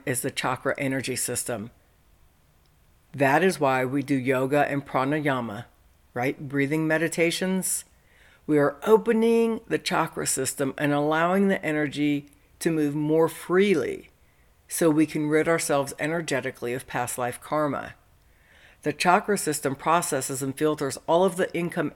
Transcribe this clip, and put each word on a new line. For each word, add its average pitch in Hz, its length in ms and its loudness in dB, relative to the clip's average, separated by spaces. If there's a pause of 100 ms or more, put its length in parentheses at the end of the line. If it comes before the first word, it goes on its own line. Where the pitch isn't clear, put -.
is 127 140 -2
the 135 100 -4
chakra 127 480 -2
energy 131 380 -2
system. 120 540 -6 (1400)
That 139 300 4
is 185 160 2
why 131 260 2
we 135 180 -2
do 139 120 -2
yoga 135 560 0
and 143 160 -4
pranayama, 131 800 -2 (500)
right? 139 340 -4
Breathing 143 380 0
meditations. 170 1000 0 (640)
We 151 120 4
are 143 180 2 (100)
opening 226 800 4
the 156 120 -2
chakra 160 480 -2
system 135 520 -2
and 147 140 0
allowing 165 560 2
the 196 160 0
energy 147 640 -2 (340)
to 175 100 0
move 151 240 0
more 156 340 2
freely 170 840 0 (600)
so 170 200 4
we 156 160 4
can 151 240 -4
rid 156 180 2
ourselves 151 500 0
energetically 131 760 -4
of 135 120 -8
past 123 300 -4
life 123 240 -4
karma. 151 540 -4 (880)
The 147 100 -2
chakra 190 460 2
system 143 360 -2
processes 139 680 -2
and 135 140 -4
filters 151 500 -2
all 170 180 4
of 185 120 2
the 180 200 -2
income 170 400 -2